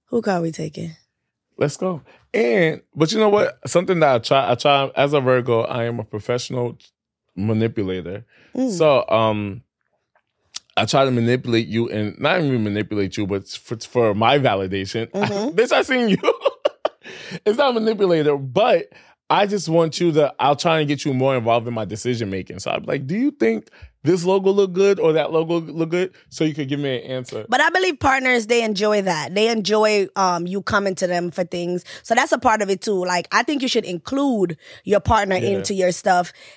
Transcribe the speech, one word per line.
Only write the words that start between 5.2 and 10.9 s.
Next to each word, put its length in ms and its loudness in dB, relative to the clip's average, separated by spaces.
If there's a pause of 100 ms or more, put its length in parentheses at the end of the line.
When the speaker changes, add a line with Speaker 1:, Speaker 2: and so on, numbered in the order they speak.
Speaker 2:
I 200 -4
am 160 -4
a 60 -8
professional 720 -4 (580)
manipulator. 880 -2 (300)
Speaker 1:
Mm. 160 -2
Speaker 2:
So, 380 4
um, 520 0 (1120)
I 100 0
try 200 4